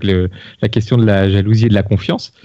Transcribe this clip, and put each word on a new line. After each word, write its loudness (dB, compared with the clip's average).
le, 0
la 0
question -2
de 4
la 2
jalousie 2
et 2
de 2
la 0
confiance. -4